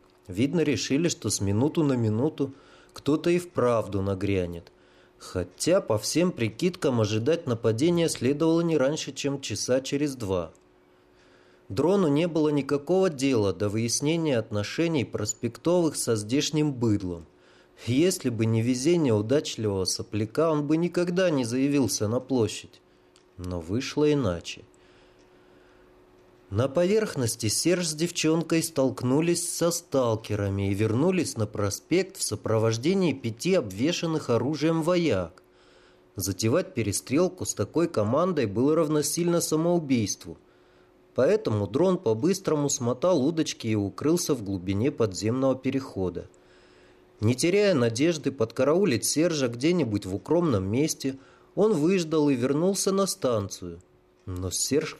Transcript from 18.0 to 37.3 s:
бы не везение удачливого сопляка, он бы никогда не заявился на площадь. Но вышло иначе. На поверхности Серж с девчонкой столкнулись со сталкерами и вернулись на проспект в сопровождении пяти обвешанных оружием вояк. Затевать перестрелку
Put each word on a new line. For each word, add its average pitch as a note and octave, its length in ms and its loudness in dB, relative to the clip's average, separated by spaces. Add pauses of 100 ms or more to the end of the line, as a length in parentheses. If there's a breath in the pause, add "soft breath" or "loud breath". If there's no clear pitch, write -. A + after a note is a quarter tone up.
бы A2+ 160 0
не A2+ 160 2
везение C3 520 2
удачливого G#2+ 680 0
сопляка, A2 680 -2
он D3 160 0
бы D#3 100 2
никогда F3 540 0
не C3+ 140 0
заявился C3 640 0
на B2 120 0
площадь. - 600 -2 (580 soft breath)
Но F2+ 220 -6
вышло C3+ 520 0
иначе. G#2 500 -2 (1900 soft breath)
На A#2 160 2
поверхности F3 800 0
Серж F3 400 0
с D#3 80 -4
девчонкой D#3+ 680 0
столкнулись C#3 880 0
со E3+ 200 0
сталкерами G#2 1000 0
и G2+ 40 0
вернулись C3 640 0
на G#2+ 80 -2
проспект D#3+ 720 -2
в - 40 -8
сопровождении A2+ 920 0
пяти A#2+ 400 -2
обвешанных D3+ 720 -2
оружием D3 540 0
вояк. D3 600 0 (720 soft breath)
Затевать A2 600 -2
перестрелку B2 720 -2